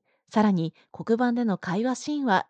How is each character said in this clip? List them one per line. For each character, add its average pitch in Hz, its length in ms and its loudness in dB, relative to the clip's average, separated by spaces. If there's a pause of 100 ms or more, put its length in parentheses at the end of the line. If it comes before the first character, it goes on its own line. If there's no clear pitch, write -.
(300)
さ 214 140 2
ら 214 80 4
に 165 220 0 (180)
黒 220 240 -2
板 240 180 0
で 240 120 -2
の 196 120 0
会 202 260 -4
話 254 120 -2
シ - 220 -8
ー 285 60 -4
ン - 20 -2
は 196 240 2